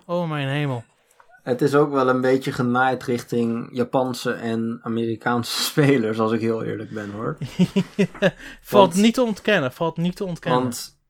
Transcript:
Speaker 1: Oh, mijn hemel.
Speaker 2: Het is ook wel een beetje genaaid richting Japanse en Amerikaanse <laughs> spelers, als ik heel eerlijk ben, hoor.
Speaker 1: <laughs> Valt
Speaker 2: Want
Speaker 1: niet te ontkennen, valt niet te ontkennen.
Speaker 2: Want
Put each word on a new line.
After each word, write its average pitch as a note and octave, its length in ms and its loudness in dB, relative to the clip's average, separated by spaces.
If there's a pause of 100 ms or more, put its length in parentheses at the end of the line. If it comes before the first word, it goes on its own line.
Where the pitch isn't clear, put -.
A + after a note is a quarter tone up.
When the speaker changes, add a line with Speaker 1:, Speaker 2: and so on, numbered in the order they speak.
Speaker 1:
Oh, F3 220 -4
mijn C#3+ 200 -4
hemel. C#3 360 -2 (580)
Speaker 2:
Het B2+ 200 0
is C#3 120 2
ook D3 180 4
wel C3 160 2
een B2+ 120 2
beetje C3 320 2
genaaid B2+ 520 0
richting A#2 680 -2
Japanse B2+ 600 -2
en A2+ 500 -4
Amerikaanse A#2 800 -2
<laughs> - 60 -4
spelers, B2 480 2
als A2 140 2
ik A2+ 80 0
heel A2+ 220 -2
eerlijk A2 280 -8
ben, G#2 200 -8
hoor. A#2 280 -8
Speaker 1:
<laughs> - 800 0 (420)
Valt F#3+ 340 4
Speaker 2:
Want - 0 -
Speaker 1:
niet A3 200 6
te C4 80 2
ontkennen, G3 500 0
valt E3 240 -4
niet F3 200 -2
te G#3 80 -6
ontkennen. E3 380 0
Speaker 2:
Want - 360 -8 (120)